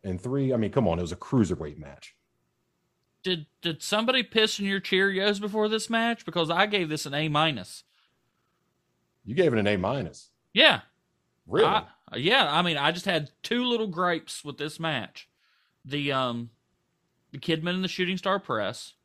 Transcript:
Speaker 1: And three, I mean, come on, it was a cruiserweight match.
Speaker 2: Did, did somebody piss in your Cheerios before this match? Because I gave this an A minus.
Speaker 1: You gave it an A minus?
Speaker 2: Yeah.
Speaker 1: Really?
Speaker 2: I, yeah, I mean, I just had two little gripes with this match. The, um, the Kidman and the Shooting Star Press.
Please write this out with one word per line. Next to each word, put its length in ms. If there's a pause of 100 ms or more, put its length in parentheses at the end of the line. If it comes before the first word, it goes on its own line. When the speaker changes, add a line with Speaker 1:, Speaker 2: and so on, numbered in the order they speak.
Speaker 1:
And 180
three, 320
I 40
mean, 140
come 160
on, 120
it 20
was 120
a 40
cruiserweight 600
match. 380 (1080)
Speaker 2:
Did, 220 (160)
did 200
somebody 420
piss 360
in 60
your 160
Cheerios 600
before 280
this 200
match? 360
Because 240
I 180
gave 220
this 160
an 80
A 160
minus. 540 (1400)
Speaker 1:
You 100
gave 180
it 60
an 80
A 100
minus? 520 (240)
Speaker 2:
Yeah. 280 (640)
Speaker 1:
Really? 220
Speaker 2:
I, 160 (320)
yeah, 380
I 80
mean, 160
I 140
just 140
had 240 (140)
two 220
little 220
gripes 580
with 120
this 220
match. 480 (580)
The, 260
um, 380 (840)
the 60
Kidman 380
and 80
the 60
Shooting 280
Star 220
Press. 540 (120)